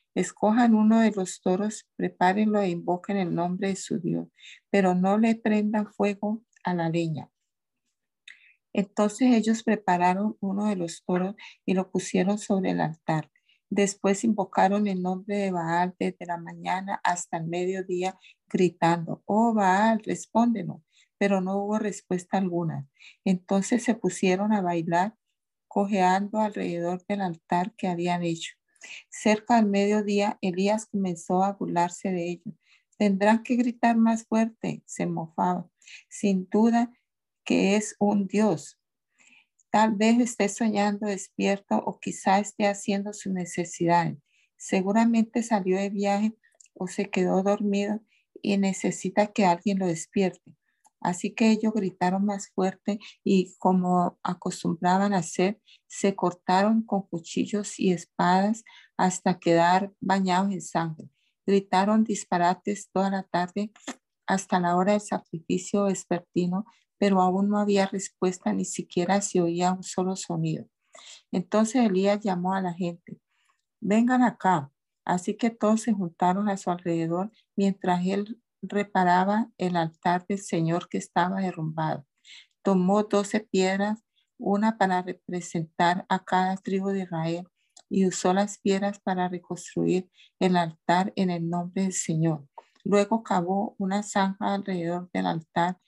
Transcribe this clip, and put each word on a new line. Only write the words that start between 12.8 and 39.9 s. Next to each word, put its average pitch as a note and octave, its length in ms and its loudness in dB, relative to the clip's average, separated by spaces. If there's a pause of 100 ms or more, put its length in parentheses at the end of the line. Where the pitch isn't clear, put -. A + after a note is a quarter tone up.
altar. D#3 500 -4 (380)
Después G3 540 0
invocaron G3+ 640 2
el F#3 140 -2
nombre F#3+ 360 -4
de G3 140 -2
Baal F3 480 -2
desde F#3 260 -4
la F3 120 -6
mañana F3 680 -8
hasta F3 340 -4
el E3 100 -6
mediodía, F#3 720 -4 (280)
gritando: E3+ 800 0
"Oh A3 280 2
Baal, G#3+ 520 4
respóndenos". G3+ 760 -2 (360)
Pero G3+ 240 2
no F#3+ 160 -2
hubo G#3 220 -2
respuesta F#3 580 -4
alguna. E3+ 500 -2 (380)
Entonces G3 580 0
se A#3 120 0
pusieron F#3+ 580 0
a G#3 80 0
bailar, F3 540 0 (520)
cojeando G3+ 720 0
alrededor F3+ 680 -4
del G3+ 140 -4
altar F3+ 540 -2
que - 120 -6
habían F3 360 -2
hecho. E3 300 -4 (560)
Cerca G#3+ 460 2
del A3 100 6
mediodía, G3+ 760 2
Elías G3 440 0
comenzó F#3 580 -2
a G3+ 100 0
burlarse F3 580 -4
de F3 180 -4
ellos. - 240 -10 (440)
"Tendrán G#3 440 4
que B3 140 -2
gritar A#3 420 2
más A3+ 300 2
fuerte", A3 580 -2
se - 220 -6
mofaba. F3 600 -4 (420)
"Sin F#3+ 380 -2
duda A#3 440 2 (520)
que F#3+ 340 2
es G#3 220 -4
un G3+ 280 2
dios. G3 500 0 (920)
Tal A3 240 4